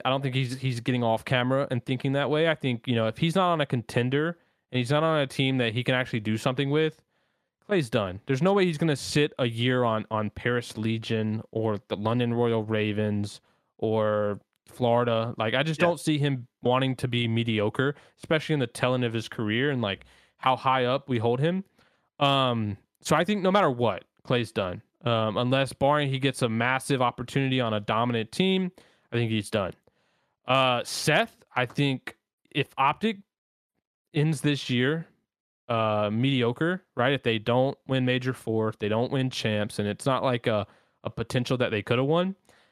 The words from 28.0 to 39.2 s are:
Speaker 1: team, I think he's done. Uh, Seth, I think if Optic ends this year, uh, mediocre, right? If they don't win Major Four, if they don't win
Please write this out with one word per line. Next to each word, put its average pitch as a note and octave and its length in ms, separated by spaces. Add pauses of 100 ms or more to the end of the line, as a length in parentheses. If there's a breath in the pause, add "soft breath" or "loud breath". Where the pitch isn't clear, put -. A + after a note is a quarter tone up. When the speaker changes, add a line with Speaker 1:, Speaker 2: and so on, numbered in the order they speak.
Speaker 1:
team, F#3 400 (400 soft breath)
I - 40
think A#2 160
he's G#2+ 180
done. F#2+ 240 (720)
Uh, B2+ 360
Seth, - 540 (180)
I B2+ 100
think C3+ 500 (360)
if C#3+ 160 (100)
Optic D3+ 400 (960)
ends D3+ 280
this C#3+ 280
year, C3+ 360 (640)
uh, G#2+ 420
mediocre, C3 720 (120)
right? B2+ 180
If C3 100
they A2+ 140
don't B2+ 400 (100)
win C3 180
Major B2+ 280
Four, A2 360
if - 100
they G#2 100
don't A2+ 220
win C3 180